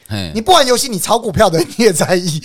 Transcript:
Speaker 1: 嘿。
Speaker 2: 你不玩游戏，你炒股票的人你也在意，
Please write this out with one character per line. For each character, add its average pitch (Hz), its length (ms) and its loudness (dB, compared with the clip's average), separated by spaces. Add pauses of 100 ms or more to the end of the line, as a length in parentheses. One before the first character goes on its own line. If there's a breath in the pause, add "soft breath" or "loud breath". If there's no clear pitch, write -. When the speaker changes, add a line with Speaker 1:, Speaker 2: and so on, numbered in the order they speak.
Speaker 1:
嘿。 95 260 -6
Speaker 2:
你 220 60 -4
不 226 120 2
玩 311 140 4
游 247 100 0
戏， 277 120 -4
你 214 100 -6
炒 214 200 0
股 226 120 -8
票 190 200 2
的 165 80 0
人 165 180 -2
你 226 80 2
也 208 80 4
在 170 240 0
意， 165 280 -4